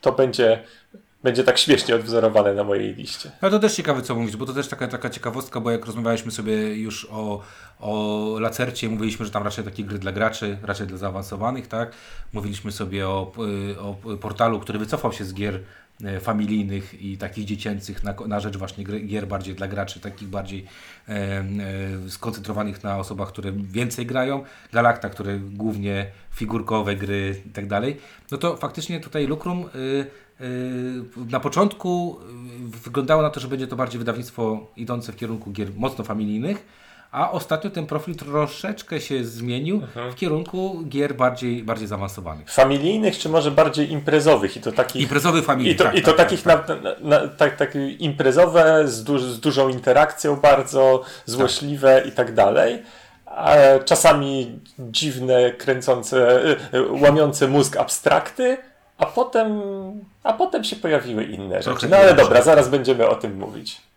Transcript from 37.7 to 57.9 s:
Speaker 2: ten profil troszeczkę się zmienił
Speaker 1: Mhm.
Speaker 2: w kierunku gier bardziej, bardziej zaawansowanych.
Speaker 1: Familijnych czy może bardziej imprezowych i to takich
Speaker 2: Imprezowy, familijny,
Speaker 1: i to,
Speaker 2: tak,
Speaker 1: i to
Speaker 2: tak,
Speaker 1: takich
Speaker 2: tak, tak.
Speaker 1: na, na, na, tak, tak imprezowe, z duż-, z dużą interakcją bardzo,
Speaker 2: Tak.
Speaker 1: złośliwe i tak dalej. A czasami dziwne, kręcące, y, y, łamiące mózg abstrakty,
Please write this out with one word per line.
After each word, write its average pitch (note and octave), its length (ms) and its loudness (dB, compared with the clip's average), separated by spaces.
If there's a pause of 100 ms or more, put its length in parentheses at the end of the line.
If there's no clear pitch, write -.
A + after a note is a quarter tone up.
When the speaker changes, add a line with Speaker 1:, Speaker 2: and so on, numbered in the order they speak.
Speaker 2:
ten D#3+ 160 -8
profil D#3 300 -6
troszeczkę D3+ 840 -4
się C3 240 -4
zmienił B2 520 -4
Speaker 1:
Mhm. B2 360 -8
Speaker 2:
w - 20 -14
kierunku F3 760 -4
gier C#3 280 -2
bardziej, B2 460 0
bardziej A2 260 -4
zaawansowanych. F#2+ 600 -10
Speaker 1:
Familijnych D3+ 680 4
czy - 100 -6
może D#3 220 2
bardziej D3+ 420 2
imprezowych C#3+ 640 4
i A2+ 40 -12
to A2+ 120 -4
takich B2+ 300 0
Speaker 2:
Imprezowy, C#3+ 400 2
familijny, C3 320 2
Speaker 1:
i - 40 -4
to, - 60 6
Speaker 2:
tak, A2 120 2
Speaker 1:
i - 60 2
to - 100 4
Speaker 2:
tak, D#3 40 6
Speaker 1:
takich E3+ 260 4
Speaker 2:
tak, - 240 6
tak. - 160 -6
Speaker 1:
na, F#2+ 80 -4 (100)
na, D3 220 4
na, D3 60 -4
tak, C#3+ 280 0
tak - 180 -2 (240)
imprezowe, D#3 880 6
z A2+ 160 -6
duż-, C#3 180 0
z B2 180 -6
dużą C3+ 280 2
interakcją C3+ 680 2
bardzo, C3+ 680 6
Speaker 2:
Tak. - 60 -16 (160)
Speaker 1:
złośliwe C3+ 840 4
i B2+ 40 -12
tak - 220 -2
dalej. A2 480 4 (440)
A - 280 2 (300)
czasami C#3 760 4 (200)
dziwne, B2+ 760 2
kręcące, B2+ 960 4
y, C3 60 4 (200)
y, B2+ 60 4 (100)
łamiące C#3+ 560 6
mózg C#3+ 280 2
abstrakty, B3 800 0 (420)